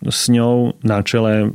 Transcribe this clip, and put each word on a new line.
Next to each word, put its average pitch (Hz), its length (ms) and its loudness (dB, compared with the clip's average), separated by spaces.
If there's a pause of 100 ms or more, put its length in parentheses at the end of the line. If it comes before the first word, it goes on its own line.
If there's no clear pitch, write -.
s - 320 -2
ňou 120 480 0
na 104 240 0
čele 107 500 0